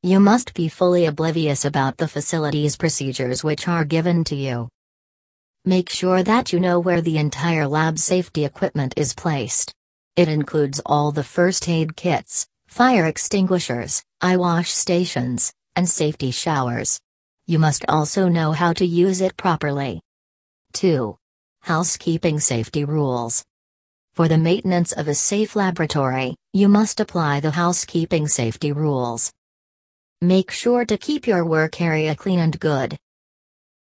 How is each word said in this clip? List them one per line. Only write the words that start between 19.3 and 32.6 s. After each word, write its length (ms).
properly. 640
Two, 440
housekeeping 800
safety 440
rules. 600
For 120
the 100
maintenance 540
of 160
a 60
safe 420
laboratory, 800
you 160
must 320
apply 400
the 120
housekeeping 760
safety 440
rules. 600
Make 280
sure 360
to 120
keep 300
your 180
work 340
area 360
clean 240
and 200
good. 380